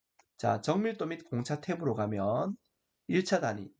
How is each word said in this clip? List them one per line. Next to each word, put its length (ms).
자, 240
정밀도 440
및 240
공차 320
탭으로 340
가면 600
일 160
차 160
단위, 400